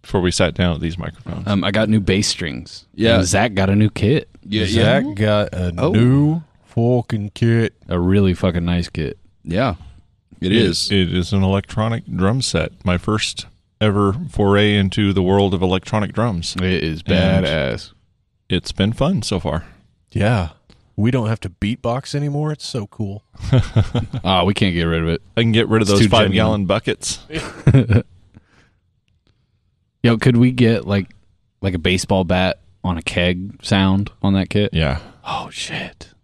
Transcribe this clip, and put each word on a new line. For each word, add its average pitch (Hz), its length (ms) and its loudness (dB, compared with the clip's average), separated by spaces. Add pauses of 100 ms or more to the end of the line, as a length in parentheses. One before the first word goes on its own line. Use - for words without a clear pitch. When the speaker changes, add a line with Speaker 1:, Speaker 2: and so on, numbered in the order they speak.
Speaker 1:
before - 180 -2
we 90 120 0
sat 85 240 0
down 87 200 0
at 80 60 -8
these 82 160 -6
microphones. 85 500 -10
Speaker 2:
Um, 98 160 0
I 98 80 -2
got 107 160 0
new 110 140 2
bass 95 260 0
strings. - 580 -10 (100)
Speaker 3:
Yeah. 113 240 2
Speaker 2:
And 92 60 2
Zach 101 280 0
got 95 160 0
a 101 80 2
new 107 120 4
kit. 123 380 0 (160)
Speaker 3:
Yeah, 107 220 -2
yeah. 110 380 2
Speaker 4:
Zach 285 120 -6
got 104 380 0
a 90 240 -4
Speaker 3:
Oh. 135 140 0
Speaker 4:
new 143 500 2 (240)
fucking 117 680 -2
kit. 117 420 0 (120)
Speaker 2:
A 90 100 -2
really 92 360 4
fucking 85 320 0
nice 87 240 0
kit. - 280 -6 (280)
Speaker 3:
Yeah. 95 300 -2 (640)
It 90 100 -2
Speaker 1:
It 110 60 4
Speaker 3:
is. 95 340 0
Speaker 1:
It 92 220 0
is 90 200 -2
an 98 100 2
electronic 110 640 -2
drum 101 340 0
set. 78 300 -4 (120)
My 90 140 0
first - 480 -4 (340)
ever 101 340 2 (160)
foray 104 460 2
into 98 380 0
the 92 100 0
world 98 300 2
of 87 80 -2
electronic 95 520 -2
drums. 104 440 -4
Speaker 2:
It 92 60 -4 (200)
is 80 220 -6
Speaker 1:
And 92 400 2
Speaker 2:
badass. 69 460 -4 (580)
Speaker 1:
it's 90 240 -4
been 101 180 0
fun 143 300 -2
so 95 180 -4
far. 78 260 -6 (460)
Speaker 4:
Yeah. 101 380 0 (480)
We 107 140 2
don't 123 160 -2
have 110 140 -4
to 95 80 -10
beatbox 117 680 -6
anymore. 147 360 -4
It's - 140 -10
so 107 220 -8
cool. 101 360 -10 (280)
Speaker 1:
<laughs> - 720 0
Speaker 2:
Oh, 90 220 2
we 101 80 2
can't 95 200 0
get 85 100 0
rid 82 200 0
of 80 60 0
it. 85 120 -2 (160)
Speaker 1:
I 117 40 0
can 117 100 2
get 110 160 4
rid 110 140 4
of 98 60 2
Speaker 2:
It's 101 40 2
Speaker 1:
those 101 80 4
Speaker 2:
too 107 100 4
genuine. 107 220 4
Speaker 1:
five-gallon 98 340 2
buckets. - 540 -4 (100)
Speaker 2:
<laughs> 120 720 2 (2000)
Yo, 117 140 4
could 120 200 4
we 127 140 6
get, 117 340 2
like, 98 240 0 (520)
like, 92 120 -2
a 87 60 -4
baseball 92 440 0
bat 92 360 0 (240)
on 90 140 -2
a 82 40 -8
keg 90 600 -4
sound 98 480 0 (100)
on 98 120 0
that 95 160 -2
kit? 208 240 0
Speaker 1:
Yeah. 76 260 -2 (240)
Speaker 2:
Oh, - 260 -10
shit. - 640 -12 (120)